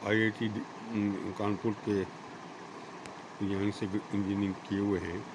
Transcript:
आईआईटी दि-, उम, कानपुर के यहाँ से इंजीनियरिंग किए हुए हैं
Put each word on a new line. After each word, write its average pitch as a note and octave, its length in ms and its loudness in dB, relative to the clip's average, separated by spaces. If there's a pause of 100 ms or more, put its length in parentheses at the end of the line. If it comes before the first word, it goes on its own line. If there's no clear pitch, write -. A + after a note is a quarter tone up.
आईआईटी A2 420 4
दि-, G#2+ 440 -6
उम, G#2 200 4
कानपुर G2 600 0 (160)
के G2+ 120 4 (1500)
यहाँ G2 240 2
से G2+ 160 -4
इंजीनियरिंग G2 680 2
किए G2 240 -2
हुए G2+ 220 4
हैं E2+ 240 -4 (100)